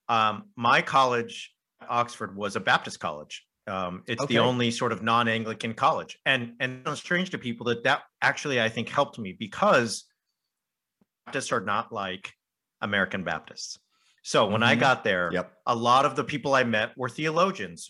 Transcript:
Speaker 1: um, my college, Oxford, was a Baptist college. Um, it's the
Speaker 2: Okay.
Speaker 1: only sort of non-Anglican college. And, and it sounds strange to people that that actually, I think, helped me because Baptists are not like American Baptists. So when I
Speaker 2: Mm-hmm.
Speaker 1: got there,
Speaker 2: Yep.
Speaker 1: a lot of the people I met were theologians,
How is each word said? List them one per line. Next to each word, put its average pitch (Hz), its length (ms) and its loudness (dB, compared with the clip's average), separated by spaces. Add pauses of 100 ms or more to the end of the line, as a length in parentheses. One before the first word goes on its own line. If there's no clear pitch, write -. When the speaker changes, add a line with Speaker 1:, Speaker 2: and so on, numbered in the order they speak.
Speaker 1:
um, 110 480 2
my 127 260 4
college, 127 720 0 (360)
Oxford, 117 460 -4
was 101 200 -6
a 117 40 -4
Baptist 123 400 0
college. 76 460 -10 (200)
Um, 92 420 -6
it's 117 180 -4
the 120 140 2
Speaker 2:
Okay. 117 100 6
Speaker 1:
only 123 220 0
sort 117 200 -2
of 101 120 -8
non-Anglican 113 720 0
college. 127 500 -2
And, 123 340 0
and 127 220 -6
it 127 40 -10
sounds 147 140 -4
strange 185 300 -2
to 143 80 -6
people 120 300 -6
that 117 180 0
that 135 160 2 (200)
actually, 135 380 0
I 113 80 2
think, 113 220 -6
helped - 280 -2
me 101 140 -10
because 117 720 2 (1200)
Baptists - 280 -6
are 117 80 2
not 107 320 -2
like 98 400 -6 (480)
American 98 420 0
Baptists. - 560 -8 (420)
So 123 260 2
when 107 160 2
I 123 100 6
Speaker 2:
Mm-hmm. 117 80 2
Speaker 1:
got 135 240 4
there, 90 260 2
Speaker 2:
Yep. 90 220 -4 (140)
Speaker 1:
a 123 80 2
lot 120 280 6
of 139 140 0
the 135 80 0
people 139 300 -2
I 127 100 4
met 113 320 0
were 127 100 -6
theologians, 156 840 -2